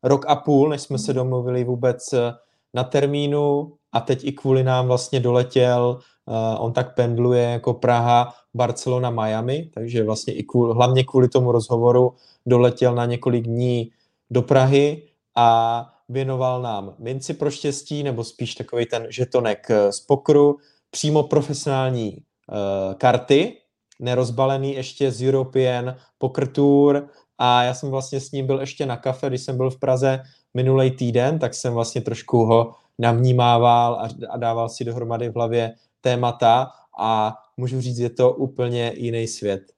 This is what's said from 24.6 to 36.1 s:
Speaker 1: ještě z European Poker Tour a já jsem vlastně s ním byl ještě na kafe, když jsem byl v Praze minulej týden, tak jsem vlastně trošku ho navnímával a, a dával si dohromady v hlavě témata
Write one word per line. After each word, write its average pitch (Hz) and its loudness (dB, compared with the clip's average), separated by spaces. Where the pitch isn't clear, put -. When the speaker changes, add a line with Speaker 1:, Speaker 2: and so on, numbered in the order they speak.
Speaker 1:
ještě 135 -4
z 123 -4
European 127 0
Poker 131 -4
Tour 143 4
a 123 4
já 123 -2
jsem 139 -10
vlastně 131 -6
s 131 -14
ním 135 -6
byl 135 0
ještě 139 -6
na 135 -6
kafe, 131 -4
když 127 -6
jsem 131 -8
byl 131 0
v 131 -10
Praze 131 0
minulej 131 2
týden, 127 0
tak 123 -4
jsem 123 -6
vlastně 117 -4
trošku 117 0
ho 117 2
navnímával 120 4
a, 113 -8
a 120 -10
dával 117 -2
si - -10
dohromady 117 -6
v 110 -12
hlavě 117 -2
témata 123 2